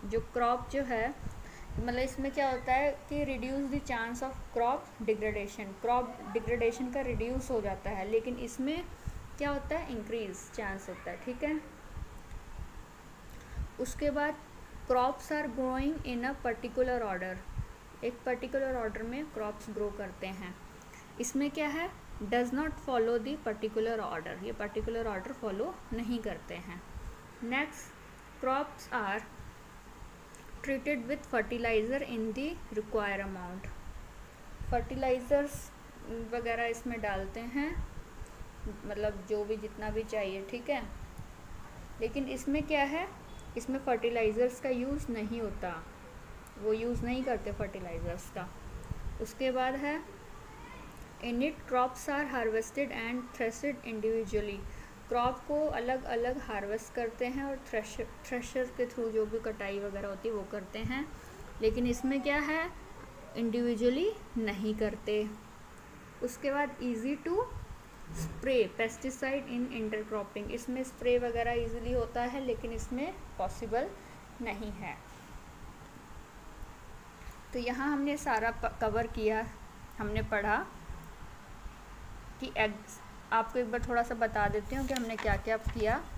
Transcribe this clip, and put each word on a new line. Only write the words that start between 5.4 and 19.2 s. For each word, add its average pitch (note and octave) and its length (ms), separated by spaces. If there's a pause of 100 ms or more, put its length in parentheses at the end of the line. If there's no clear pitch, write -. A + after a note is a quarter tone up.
crop A#3+ 360 (140)
degradation A#3 580
का C4+ 100
reduce B3 500
हो A#3 100
जाता G3 300
है, G3 180
लेकिन A3+ 280
इसमें C4 480 (540)
क्या C#4+ 120
होता C#4+ 280
है, A#3+ 200
increase G#3+ 520
chance G3 380
होता F3+ 220
है, F3 140
ठीक B3 200
है। D4+ 160 (2250)
उसके C#4+ 300
बाद D4 240 (560)
crops B3+ 420
are D4+ 140
growing C4 520
in B3 260
a C#4 120 (100)
particular B3 580
order, F#3 320 (680)
एक A#3+ 220
particular B3+ 500
order A3 260
में B3 220